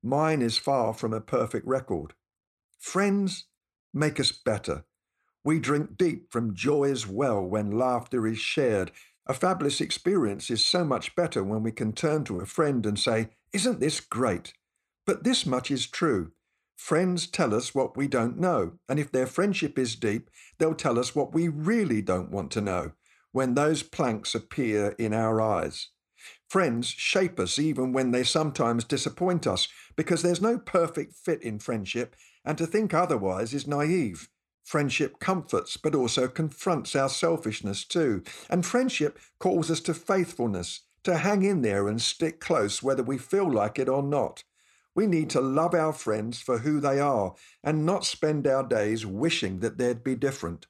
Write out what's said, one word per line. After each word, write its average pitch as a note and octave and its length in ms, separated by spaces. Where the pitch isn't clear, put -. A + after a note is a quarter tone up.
mine D3 380
is A#2 160
far A#2+ 380
from A2+ 180
a A2 80
perfect A#2 460
record. A2+ 480
Friends G3 680
make D3+ 280
us B2+ 120
better. F#2+ 520
We D#3 140
drink D3 400
deep - 320
from A2+ 240
joy's C3+ 520
well G#2 380
when G#2 340
laughter B2 480
is A2 120
shared. G#2+ 540
A C3+ 80
fabulous E3+ 460
experience D3 680
is A2+ 140
so F3+ 200
much B2+ 320
better E3 260
when G#2+ 220
we A2+ 80
can A2 200
turn D3+ 320
to F#2 140
a F2+ 80
friend C3+ 400
and G#2 100
say, A2+ 340
"Isn't G3+ 280
this D3+ 180
great?" A2 560
But - 200
this B3 200
much B2+ 260
is C3 180
true. G#2+ 440
Friends F3 500
tell B2 280
us B2 200
what C3 220
we C#3 100
don't B2 320
know, C#3 400
and D3+ 100
if C#3+ 120
their C3 160
friendship F3 520
is A#2 180
deep, A2 340
they'll D#3+ 160
tell B2 240
us B2+ 160
what C#3+ 180
we E3+ 160
really D#3 540
don't F#2 280
want G2 220
to A2 80
know F2+ 320
when B2+ 220
those D3 280
planks A2+ 520
appear G#2+ 640
in A2 160
our A2 260
eyes. G2+ 480
Friends B2 380
shape - 540
us F2+ 180
even C3 340
when B2+ 180
they B2 140
sometimes A#2+ 600
disappoint F3 600
us, G2 220
because E3 260
there's F3 180
no A3+ 180
perfect E3 560
fit - 280
in G#2+ 160
friendship, A2+ 560
and D3+ 140
to E3 80
think G#3 260
otherwise A2+ 600
is C#3 120
naive. D3 600
Friendship D3 560
comforts, - 560
but D#3 180
also B2+ 320
confronts D#3 680
our C3+ 120
selfishness A2+ 760
too. B2 380
And F3+ 160
friendship B3 520
calls F3 320
us D#3 120
to E3 120
faithfulness, B2 840
to F3 140
hang F#3+ 260
in F#3+ 180
there G2+ 240
and A2 160
stick - 380
close G#2 420
whether C3 200
we C3 160
feel F#3+ 320
like G#2+ 280
it C3 100
or C3+ 140
not. C#3 400
We G#3 120
need E3 240
to C3 120
love D3+ 320
our D#3 180
friends A2 480
for A#2+ 180
who D3 220
they C#3 180
are A#2+ 360
and D#3 220
not F#3 220
spend D3+ 400
our C3+ 200
days A2 380
wishing G2+ 560
that A2 160
they'd B2 260
be C3 120
different. A2+ 560